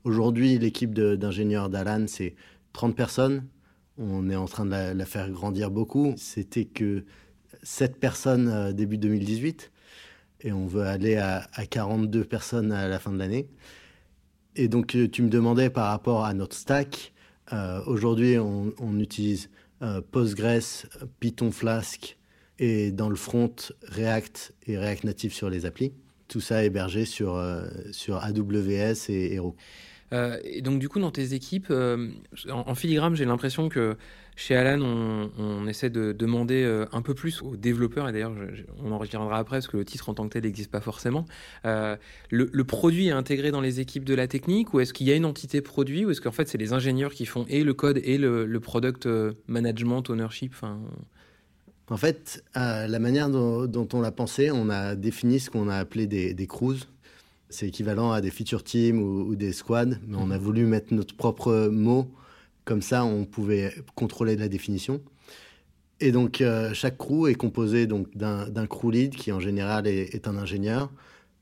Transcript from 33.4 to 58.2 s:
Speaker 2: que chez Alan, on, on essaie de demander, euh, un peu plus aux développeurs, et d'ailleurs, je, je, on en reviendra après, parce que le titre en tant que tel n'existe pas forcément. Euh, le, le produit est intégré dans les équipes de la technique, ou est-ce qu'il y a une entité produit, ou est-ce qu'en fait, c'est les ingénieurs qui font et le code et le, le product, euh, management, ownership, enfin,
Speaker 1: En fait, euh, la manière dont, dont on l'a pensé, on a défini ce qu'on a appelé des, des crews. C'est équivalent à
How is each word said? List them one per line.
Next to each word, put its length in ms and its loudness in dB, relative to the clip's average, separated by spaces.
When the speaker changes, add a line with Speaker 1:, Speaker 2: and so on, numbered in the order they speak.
Speaker 2:
que 300 0
chez 180 0
Alan, 260 4
on, 560 0
on 300 -2
essaie 220 -2
de 240 0
demander, 500 2
euh, 300 2
un 80 -2
peu 120 -2
plus 280 -6
aux 160 -8
développeurs, 500 0
et 60 -4
d'ailleurs, 200 -4
je, 220 -10
je, 80 -14
on 120 -4
en 40 -2
reviendra 400 -4
après, 200 -2
parce 100 -4
que 80 -8
le 80 0
titre 240 -10
en 60 -4
tant 120 -4
que 80 -8
tel 100 -4
n'existe 280 -6
pas 80 -2
forcément. 460 -4
Euh, 320 -2
le, 220 2
le 120 2
produit 440 4
est 40 4
intégré 400 0
dans 100 0
les 200 0
équipes 240 -6
de 80 2
la 160 2
technique, 440 0
ou 60 6
est-ce 140 2
qu'il 140 0
y 40 6
a 40 8
une 100 4
entité 340 -2
produit, 460 0
ou 60 2
est-ce 100 -2
qu'en 100 -2
fait, 160 0
c'est 100 -6
les 140 -2
ingénieurs 420 2
qui 120 -6
font 240 -4
et 140 4
le 100 4
code 300 2
et 140 2
le, 280 4
le 160 0
product, 440 -2
euh, 280 2
management, 600 0
ownership, 460 -4
enfin, 240 -8
Speaker 1:
En 60 -2
fait, 440 -2
euh, 320 0
la 120 0
manière 300 4
dont, 360 2
dont 260 -2
on 80 0
l'a 140 0
pensé, 360 2
on 200 2
a 260 0
défini 460 2
ce 80 -10
qu'on 180 0
a 80 0
appelé 320 -2
des, 260 0
des 140 -4
crews. 300 -2
C'est 180 -6
équivalent 460 0
à 80 2